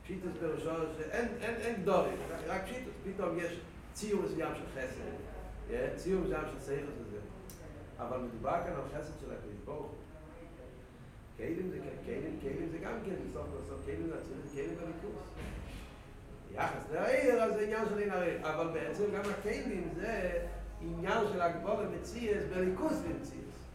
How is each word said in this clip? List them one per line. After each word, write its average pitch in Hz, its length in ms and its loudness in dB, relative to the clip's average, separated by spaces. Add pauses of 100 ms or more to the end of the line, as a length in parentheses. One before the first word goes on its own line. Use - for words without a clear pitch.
פשיטוס 175 360 -4
פירושו 156 300 2 (280)
שאין, 226 300 0 (140)
אין, 226 140 0
אין 226 260 0
גדורים, 180 360 6 (120)
רק, 165 180 -4
רק 185 160 2
פשיטוס. - 300 -4 (100)
פתאום 180 360 2
יש... 170 200 -2 (400)
ציור 202 240 4
מסוים 156 320 0
של - 260 -6
חסד, - 300 -4 (580)
yeah, 117 40 -2 (220)
ציור 185 260 4
מסוים 156 200 2
של 143 240 -4
שכל 139 260 0 (100)
וזה. 104 160 -6 (800)
אבל 123 200 -2
מדובר 117 480 2
כאן - 80 -2
על - 80 -2 (160)
חסד - 240 -6
של - 100 -6
הקדוש 104 240 -8 (100)
ברוך 127 160 -4
הוא. - 140 -6 (1400)
כלים 175 340 0
זה - 60 -2
כ-, - 280 -6
כלים, - 360 -2
כלים - 300 0
זה - 60 -2
גם - 160 -2 (120)
כן, 190 100 0 (140)
בסוף - 220 -4
כל - 180 -4
סוף, - 160 -6
כלים 160 220 0
זה 160 80 0 (380)
כלים 151 220 -2
בליכוז. 175 460 -4 (1300)
ביחס - 320 0 (100)
לעיר, 233 500 8
אז 208 100 6
זה 208 80 4
עניין 214 280 4
של 208 100 2
אין 202 140 2
עיר. 165 340 2
אבל 165 200 2
בעצם 156 360 0 (120)
גם 202 140 2
הכלים 202 680 0
זה 190 360 2 (500)
עניין 180 520 4
של 180 80 4
הגבול 175 440 4
המציאות 214 580 2 (120)
בליכוז 185 500 4
למציאות. - 400 -4 (280)